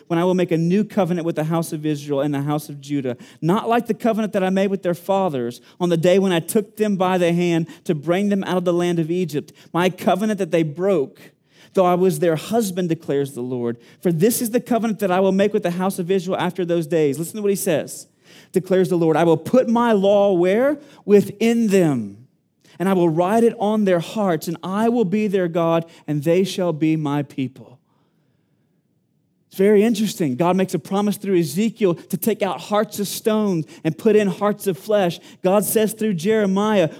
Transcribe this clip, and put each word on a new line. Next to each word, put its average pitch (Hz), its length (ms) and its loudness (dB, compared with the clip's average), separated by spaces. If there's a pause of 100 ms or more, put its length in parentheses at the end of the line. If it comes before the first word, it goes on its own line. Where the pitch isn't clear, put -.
when 170 100 -2
I 170 60 0
will 180 100 2
make 180 180 0
a 160 60 0
new 180 260 2
covenant 180 400 -2
with 165 120 -4
the 151 80 -2
house 165 280 -2
of 151 140 -8
Israel 143 360 -2
and 147 120 -2
the 139 80 -2
house 147 260 -4
of 143 140 -14
Judah, 135 340 -4 (280)
not 202 260 0
like 233 160 0
the 220 80 -2
covenant 220 400 -2
that 190 100 0
I 185 60 0
made 190 220 0
with 196 100 -4
their 175 140 -2
fathers 156 680 -2 (180)
on 175 100 0
the 170 80 2
day 180 200 4
when 190 140 2
I 170 80 2
took - 380 -4
them 208 180 0
by 185 240 0
the 170 120 2
hand 170 360 0 (160)
to 180 100 -2
bring 170 360 0
them 196 160 0
out 180 120 -2
of 180 80 -2
the 180 80 0
land 175 240 0
of 160 140 -2
Egypt, 156 420 -4 (180)
my 175 200 0
covenant 196 480 -2
that 180 100 -4
they 165 140 2
broke, 160 580 -2 (540)
though 185 100 4
I 180 80 4
was 180 240 2
their 160 200 2
husband, 190 520 -2
declares 143 440 -2
the 123 100 -8
Lord. 120 340 -4 (220)
For 180 120 0
this 196 300 2
is 226 80 -4
the 233 100 0
covenant 226 420 -2
that 190 100 0
I 180 80 2
will 190 120 2
make 202 220 2
with 220 80 -2
the 175 80 -2
house 190 300 -4
of 170 100 -6
Israel 190 280 -2
after 175 280 -4
those 170 220 -2
days." 151 320 0
Listen 165 160 -8
to 214 80 -8
what 202 80 0
he 196 40 2
says, 160 520 -4 (440)
declares 185 380 0
the 180 80 0
Lord. 160 180 2
"I 160 100 4
will 165 120 6
put 240 320 2
my 233 220 2
law" 202 420 4
where? 220 460 2 (260)
"Within 220 600 2
them. 139 500 0 (600)
And 185 120 -2
I 190 40 2
will 175 140 2
write 180 380 2
it 226 120 2
on 208 280 0
their 175 160 2
hearts, 180 480 -2
and 165 120 -6
I 202 280 -2
will 233 160 0
be 214 220 0
their 185 200 0
God, 165 380 0 (220)
and 147 180 -4
they 170 180 2
shall 180 300 -2
be 156 240 0
my 147 260 -2
people." 131 560 -10 (1700)
It's - 80 -20
very 202 260 4
interesting. 190 540 0
God 175 220 2
makes 190 160 -2
a 170 60 -2
promise 202 360 -2
through 190 220 -2
Ezekiel 170 580 0
to - 220 -10
take 214 240 -2
out 175 180 -4
hearts 208 400 -2
of 202 80 -4
stone 208 560 0 (220)
and 160 120 -2
put 214 200 4
in 208 100 4
hearts 202 400 -2
of 190 100 -2
flesh. 202 440 0 (200)
God 190 220 2
says 214 300 0
through 214 220 -2
Jeremiah, 202 760 2 (100)